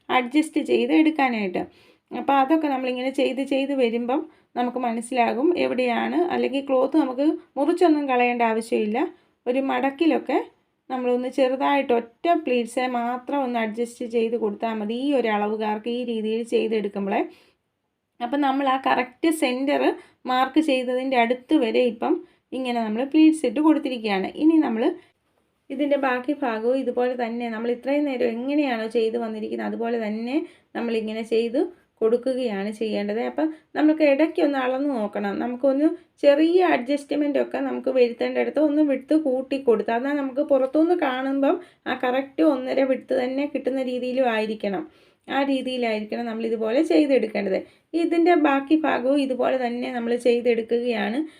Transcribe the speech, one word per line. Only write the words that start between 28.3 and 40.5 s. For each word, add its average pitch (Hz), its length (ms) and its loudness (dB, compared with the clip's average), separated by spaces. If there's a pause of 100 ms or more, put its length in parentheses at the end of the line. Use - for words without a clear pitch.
ചെയ്ത് 226 300 0
വന്നിരിക്കുന്നത് 220 520 -6
അതുപോലെ 233 300 -4
തന്നെ 226 360 -4 (380)
നമ്മളിങ്ങനെ 220 500 -4
ചെയ്ത് 226 360 0 (360)
കൊടുക്കുകയാണ് 240 760 -2
ചെയ്യേണ്ടത്. 208 500 -4
അപ്പം 247 260 -2 (260)
നമുക്ക് 311 300 4
ഇടയ്ക്കൊന്ന് 294 560 4
അളന്ന് 262 300 0
നോക്കണം. 208 500 -4
നമുക്കൊന്ന് 262 480 2 (320)
ചെറിയ 320 460 6
അഡ്ജസ്റ്റ്മെന്റ് 285 760 0
ഒക്കെ 240 220 -2
നമുക്ക് 247 300 -4
വരുത്തേണ്ടടുത്ത് 247 680 0
ഒന്ന് 302 220 2
വിഡ്ത് 277 340 0
കൂട്ടി 269 420 -2
കൊടുത്താൽ, 226 400 2
എന്നാൽ 277 180 -4
നമുക്ക് 269 280 -4
പുറത്തുനിന്ന് 302 520 2